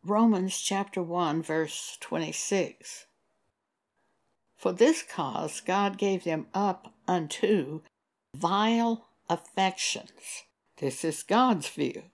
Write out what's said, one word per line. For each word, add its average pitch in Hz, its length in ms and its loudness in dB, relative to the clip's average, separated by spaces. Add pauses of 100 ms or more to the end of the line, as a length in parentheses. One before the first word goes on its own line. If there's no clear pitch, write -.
Romans 202 560 4
chapter 196 420 -2
one, 165 400 0
verse 156 580 -4
twenty-six. - 1080 -4 (1500)
"For - 160 -2
this 240 300 4
cause - 600 -6
God 196 360 0
gave 190 280 0
them 160 280 -2
up 196 400 -2 (140)
unto 160 720 0 (540)
vile 226 720 2 (200)
affections." - 1160 -4 (340)
This 135 280 -4
is 156 160 -2
God's 220 480 2
view. 131 440 -6